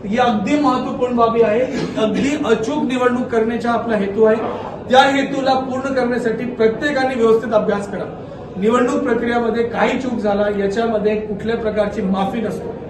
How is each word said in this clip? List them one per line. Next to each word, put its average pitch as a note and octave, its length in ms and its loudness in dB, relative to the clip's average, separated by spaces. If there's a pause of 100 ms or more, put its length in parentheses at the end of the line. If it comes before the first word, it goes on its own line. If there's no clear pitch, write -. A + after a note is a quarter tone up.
ही G#3 100 -2
अगदी B3 440 2
महत्त्वपूर्ण B3 560 0
बाबी A#3 260 4
आहे. G#3+ 180 4 (400)
अगदी A#3+ 360 2 (100)
अचूक C4+ 360 0
निवडणूक B3 440 0
करण्याचा A3+ 440 0
आपला A3+ 260 0
हेतू G3 280 2
आहे. G#3+ 120 6 (540)
त्या C4 120 8
हेतूला C4+ 520 2
पूर्ण C4 400 -2
करण्यासाठी A#3+ 500 0
प्रत्येकाने C4 720 0
व्यवस्थित A3+ 380 2
अभ्यास G3+ 400 0
करा. E3+ 300 -8 (340)
निवडणूक B3 460 2
प्रक्रियामध्ये A#3 640 0
काही B3 320 0
चूक B3 120 -4
झाला, G#3 360 0 (100)
याच्यामध्ये G#3+ 640 0
कुठल्या G#3+ 360 -4
प्रकारची G#3 460 -2
माफी F#3+ 380 -2
नसतो. - 360 -6 (140)